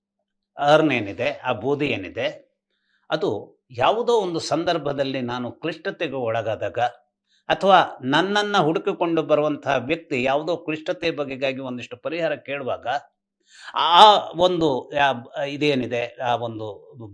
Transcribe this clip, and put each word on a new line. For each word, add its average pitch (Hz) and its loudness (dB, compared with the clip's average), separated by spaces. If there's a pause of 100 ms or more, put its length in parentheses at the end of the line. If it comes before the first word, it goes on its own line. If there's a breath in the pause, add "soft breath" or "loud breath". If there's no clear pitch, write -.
(580)
ಅರ್ನ್ 147 4
ಏನಿದೆ, 113 -4
ಆ 131 -4
ಬೂದಿ 139 -2
ಏನಿದೆ, 110 -6 (560)
ಅದು 151 -4 (160)
ಯಾವುದೋ 185 0
ಒಂದು 185 0
ಸಂದರ್ಭದಲ್ಲಿ 143 -4
ನಾನು 120 -6
ಕ್ಲಿಷ್ಟತೆಗೆ 160 -8
ಒಳಗಾದಾಗ 113 -4 (720)
ಅಥವಾ 175 4
ನನ್ನನ್ನ 202 0
ಹುಡುಕಿಕೊಂಡು 170 0
ಬರುವಂತಹ 147 0 (120)
ವ್ಯಕ್ತಿ 143 -4
ಯಾವುದೋ 151 -2
ಕ್ಲಿಷ್ಟತೆ 165 -6
ಬಗೆಗಾಗಿ 135 -4
ಒಂದಿಷ್ಟು 123 -10
ಪರಿಹಾರ 151 -4
ಕೇಳುವಾಗ 131 -8 (880 loud breath)
ಆ 175 8
ಒಂದು, 165 2
ಆ, 139 0
ಇದೇನಿದೆ, 135 -2
ಆ 120 0
ಒಂದು 110 -8 (220)